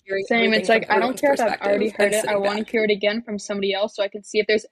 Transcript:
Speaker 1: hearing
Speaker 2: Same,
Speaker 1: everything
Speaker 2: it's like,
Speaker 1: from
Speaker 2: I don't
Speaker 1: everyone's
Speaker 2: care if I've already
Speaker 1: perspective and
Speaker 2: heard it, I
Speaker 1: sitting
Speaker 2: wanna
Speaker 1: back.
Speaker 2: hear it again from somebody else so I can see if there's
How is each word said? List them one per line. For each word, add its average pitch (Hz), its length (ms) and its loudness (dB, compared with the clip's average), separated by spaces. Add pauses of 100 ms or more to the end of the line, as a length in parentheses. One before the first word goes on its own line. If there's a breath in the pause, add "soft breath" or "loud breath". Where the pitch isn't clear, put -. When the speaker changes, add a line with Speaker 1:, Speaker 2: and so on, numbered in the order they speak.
Speaker 1:
hearing 196 220 -4
Speaker 2:
Same, 226 260 2
Speaker 1:
everything - 0 -
Speaker 2:
it's 208 160 0
like, 226 140 4
Speaker 1:
from - 60 -12
Speaker 2:
I 214 100 4
don't 254 160 -2
Speaker 1:
everyone's - 60 -8
Speaker 2:
care 277 120 4
if 285 60 -2
I've 220 220 0
already 208 280 0
Speaker 1:
perspective 208 100 -14
and 208 100 4
Speaker 2:
heard 202 40 0
it, 214 140 0
I 214 80 -2
Speaker 1:
sitting - 20 0
Speaker 2:
wanna 202 260 0
Speaker 1:
back. - 0 -
Speaker 2:
hear 220 200 -2
it 214 80 2
again 208 300 0
from 214 180 -8
somebody 196 340 -4
else 202 220 -4
so 208 80 -2
I 196 40 -2
can 208 160 -10
see - 160 -2
if 202 80 0
there's 214 240 2